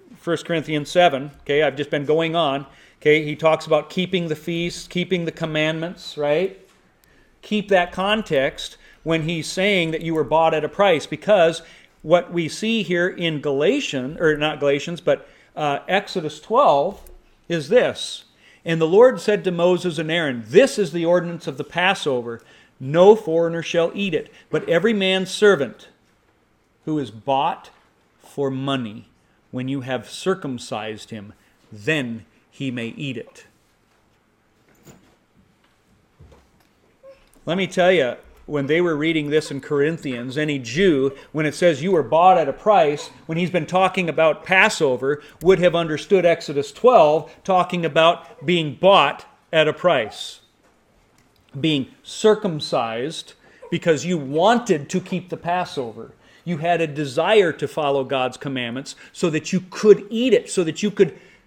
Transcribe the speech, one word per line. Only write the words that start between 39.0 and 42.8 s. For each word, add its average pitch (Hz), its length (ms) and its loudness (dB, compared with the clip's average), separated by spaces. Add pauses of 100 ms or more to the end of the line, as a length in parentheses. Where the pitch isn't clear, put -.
this 151 220 0
in 139 80 -8
Corinthians, 143 800 -4
any 151 220 -2
Jew, 135 520 2 (220)
when 156 120 -2
it 143 80 -2
says 156 300 2
you 190 80 0
were 170 100 4
bought 170 360 6
at 156 100 0
a 135 60 -4
price, 165 560 2 (160)